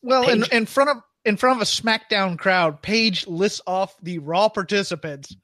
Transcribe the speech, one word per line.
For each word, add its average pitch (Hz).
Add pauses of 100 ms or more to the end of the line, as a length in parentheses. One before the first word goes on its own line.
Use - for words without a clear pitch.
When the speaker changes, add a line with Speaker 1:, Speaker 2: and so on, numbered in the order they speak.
Speaker 1:
Well, 254
in, 220
Speaker 2:
Paige 214
Speaker 1:
in 226
front 277
of, 262 (280)
in 208
front 254
of 226
a -
SmackDown 208
crowd, 175
Paige 220
lists 190
off 190
the 170
Raw 170
participants 175